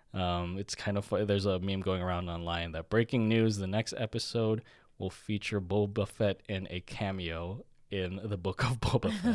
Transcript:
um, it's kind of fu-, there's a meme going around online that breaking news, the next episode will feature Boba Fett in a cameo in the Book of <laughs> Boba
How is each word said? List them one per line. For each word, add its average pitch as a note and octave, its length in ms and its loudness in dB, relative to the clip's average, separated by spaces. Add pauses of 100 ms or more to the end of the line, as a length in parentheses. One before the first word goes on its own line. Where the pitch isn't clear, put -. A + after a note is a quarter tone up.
(140)
um, F2 440 0
it's G2 180 -6
kind G2+ 220 -2
of G2 80 0
fu-, G#2 200 2
there's G2+ 200 4
a F#2 140 4
meme F#2+ 220 0
going F#2 200 0
around F2+ 280 0
online E2+ 440 -2
that D#2+ 160 -8
breaking A2+ 400 4
news, A2+ 280 4
the F#2+ 100 -2
next G#2+ 300 0
episode A2+ 680 0 (360)
will F#2+ 100 -2
feature G#2+ 520 -4
Boba G2+ 460 2
Fett G2+ 420 0
in F#2+ 200 -4
a F2+ 120 -6
cameo F2+ 840 -4 (260)
in F#2 340 -2
the G2+ 140 -2
Book F#2 260 -2
of A#2+ 160 0
<laughs> - 20 -6
Boba - 300 2 (240)